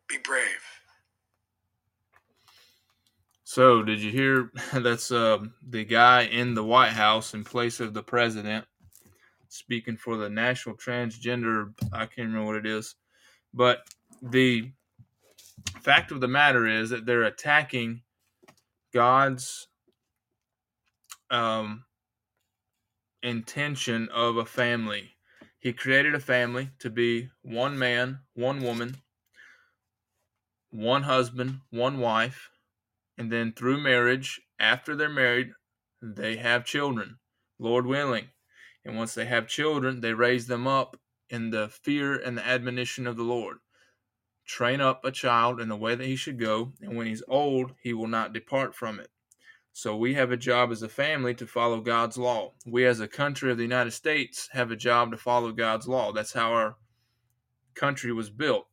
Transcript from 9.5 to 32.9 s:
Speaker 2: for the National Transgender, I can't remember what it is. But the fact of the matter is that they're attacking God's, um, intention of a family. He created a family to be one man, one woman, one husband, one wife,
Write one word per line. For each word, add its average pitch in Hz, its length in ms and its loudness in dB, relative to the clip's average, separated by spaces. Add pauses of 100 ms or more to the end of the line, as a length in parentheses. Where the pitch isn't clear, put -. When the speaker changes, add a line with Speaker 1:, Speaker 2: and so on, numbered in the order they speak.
Speaker 2:
for 113 200 -6
the 107 120 -6
National 113 480 -2
Transgender, 117 960 -4 (200)
I 113 140 -4
can't 117 220 -8
remember 110 160 -4
what 107 120 -4
it 107 100 -6
is. 110 280 -6 (580)
But 123 280 4 (420)
the 127 480 4 (1120)
fact 160 320 4
of 139 80 -8
the 127 80 2
matter 131 380 4
is 110 240 0
that 113 160 -6
they're 120 180 4
attacking 120 760 0 (920)
God's, 127 760 4 (1600)
um, 113 540 -2 (1400)
intention 120 880 -4
of 117 260 0
a 117 80 0
family. 113 720 -4 (420)
He 123 140 -4
created 139 420 2
a 143 60 -4
family 123 580 -2
to 127 100 -10
be 120 420 -2 (120)
one 131 360 -4
man, 123 420 -2 (140)
one 131 280 -4
woman, 120 340 -4 (1700)
one 117 320 0
husband, 131 580 0 (100)
one 127 280 0
wife, 117 520 0 (680)